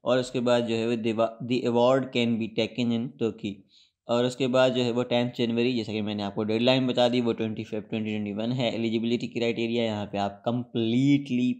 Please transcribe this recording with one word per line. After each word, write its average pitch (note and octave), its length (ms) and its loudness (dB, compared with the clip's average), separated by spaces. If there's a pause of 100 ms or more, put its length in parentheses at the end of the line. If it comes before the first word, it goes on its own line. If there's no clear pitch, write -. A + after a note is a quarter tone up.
और B2+ 140 4
उसके B2+ 200 -4
बाद A#2+ 280 2
जो A2+ 80 -2
है A2+ 120 0
वो A#2+ 80 0
दिवा-, A2+ 520 -2
the B2 160 0
award B2 400 4 (140)
can A#2 200 2
be A2 100 -2 (120)
taken A#2 340 -2
in A#2 160 -2 (140)
Turkey। G#2+ 300 -4 (540)
और A#2+ 180 2
उसके B2+ 220 -2
बाद B2+ 260 4
जो B2 100 0
है A#2+ 80 0
वो A#2+ 120 0
टेंथ A#2+ 340 0
जनवरी, A#2+ 360 0
जैसा A2 180 -4
कि G#2+ 100 -2
मैंने G#2 220 -4
आपको G2+ 200 -4
डेडलाइन B2 440 2
बता B2 220 4
दी, B2 120 2
वो A#2 120 2
ट्वेंटी A2 300 -4
फेब G#2+ 200 -6
ट्वेंटी A2 260 -6
ट्वेंटी G#2 240 -4
वन A2 180 -4
है। B2 240 0
एलिजिबिलिटी A#2 520 0
क्राइटेरिया A#2 560 -2
यहाँ G#2 220 -2
पे G2+ 120 -6
आप G2+ 300 -4
completely B2 1120 0